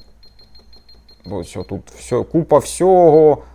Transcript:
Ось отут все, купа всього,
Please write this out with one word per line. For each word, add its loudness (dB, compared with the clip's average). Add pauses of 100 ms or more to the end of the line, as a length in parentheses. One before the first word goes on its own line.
(1300)
Ось -12
отут -14
все, -8
купа 0
всього, 2 (160)